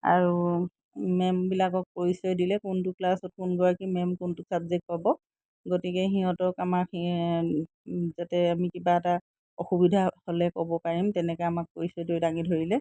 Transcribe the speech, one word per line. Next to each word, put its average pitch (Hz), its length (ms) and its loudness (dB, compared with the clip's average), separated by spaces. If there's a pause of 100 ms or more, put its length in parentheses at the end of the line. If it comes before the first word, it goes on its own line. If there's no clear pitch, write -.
আৰু 175 300 4 (800)
মেমবিলাকক 185 760 0
পৰিচয় 180 440 -2
দিলে, 180 240 0
কোনটো 185 320 -4
ক্লাছত 185 420 -2
কোনগৰাকী 180 540 0
মেম 180 280 0
কোনটো 180 280 -6
ছাবজেক্ট 175 440 -2
পাব। 170 180 -4 (600)
গতিকে 180 420 -2
সিহঁতক 185 520 0
আমাক, 180 340 0
এ, 175 140 -2 (760)
উম, 180 280 -4
যাতে 175 260 -4 (120)
আমি 175 200 0
কিবা 175 260 0
এটা 175 180 0 (440)
অসুবিধা 180 440 4 (160)
হ'লে 175 320 -2
ক'ব 165 200 -4 (100)
পাৰিম, 175 320 -2
তেনেকৈ 170 320 -2
আমাক 170 260 -2
পৰিচয়টো 170 500 -4
দাঙি 165 240 0
ধৰিলে। 170 380 0